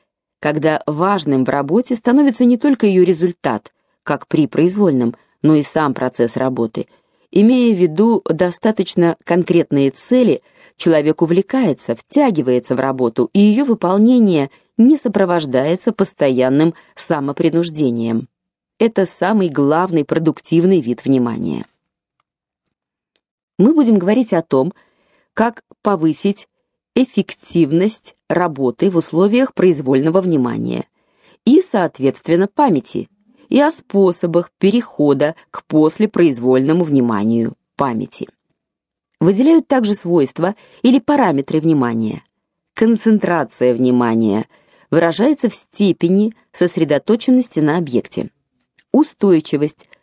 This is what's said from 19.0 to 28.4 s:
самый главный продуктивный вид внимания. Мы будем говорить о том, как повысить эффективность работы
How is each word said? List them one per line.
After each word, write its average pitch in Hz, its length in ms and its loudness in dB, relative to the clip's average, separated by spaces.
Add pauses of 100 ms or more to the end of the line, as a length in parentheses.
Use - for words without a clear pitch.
самый 190 420 -2
главный 151 560 0
продуктивный 165 760 0
вид 117 220 -6
внимания. 117 640 -2 (1900)
Мы 233 160 4
будем 240 240 4
говорить 214 360 0
о 165 100 0
том, 135 280 -2 (600)
как 233 300 -4 (180)
повысить 185 640 -2 (460)
эффективность 180 1200 -2 (160)
работы 151 640 -2